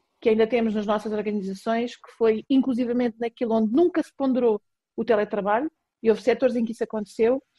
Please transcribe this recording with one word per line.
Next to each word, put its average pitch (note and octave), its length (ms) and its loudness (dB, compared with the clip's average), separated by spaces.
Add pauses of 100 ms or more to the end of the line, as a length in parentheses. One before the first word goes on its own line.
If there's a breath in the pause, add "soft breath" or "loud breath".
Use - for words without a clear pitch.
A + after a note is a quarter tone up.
(200)
que - 80 -2
ainda A3 200 4
temos A3+ 260 0
nas G#3 120 -4
nossas G#3+ 280 -2
organizações, G#3+ 800 -4
que - 220 -20
foi A3 320 2
inclusivamente A#3+ 680 0
naquilo A#3 360 -4
onde A3 180 2
nunca E4+ 320 2
se - 140 -20
ponderou B3 420 0 (380)
o A3+ 80 -4
teletrabalho, G#3 680 0 (300)
e A3+ 80 0
houve G#3 120 2
setores A#3 340 2
em A#3+ 100 -2
que A3+ 60 -4
isso A3+ 120 -6
aconteceu, A3+ 580 -2 (180)